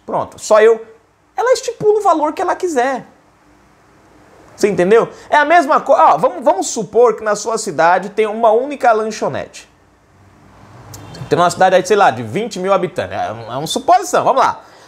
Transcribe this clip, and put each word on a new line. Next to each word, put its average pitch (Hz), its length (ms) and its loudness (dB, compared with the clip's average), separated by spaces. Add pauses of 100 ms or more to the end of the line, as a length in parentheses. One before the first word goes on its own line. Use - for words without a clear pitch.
Pronto, 151 340 -8
só 214 220 2
eu. 226 240 4 (520)
Ela 466 160 0
estipula 427 460 -2
o 415 40 -4
valor 311 300 0
que 370 80 -8
ela 359 120 -2
quiser. 269 520 -4 (1500)
Você - 140 0
entendeu? 190 380 2 (220)
É 285 80 2
a 294 80 2
mesma 302 340 2
coisa. 311 240 2
Ó, 196 140 4
vamos, 277 260 -4
vamos 339 260 0
supor 220 460 0
que - 80 -14
na 208 120 -2
sua 220 240 -6
cidade 180 500 0
tem 214 160 -2
uma 220 240 0
única 254 420 0
lanchonete. 214 760 -6 (1600)
Tem 147 80 0
uma 175 140 2
cidade 185 240 2
aí, 180 100 0
sei 214 100 0
lá, 190 140 4
de 123 140 -2
vinte 180 340 -8
mil 185 160 -2
habitantes. 120 420 -4
É, 95 160 -6
um, 113 220 -14
é 127 40 -8
uma 156 100 -8
suposição, 311 560 0
vamos 247 180 2
lá. 139 220 -2 (240)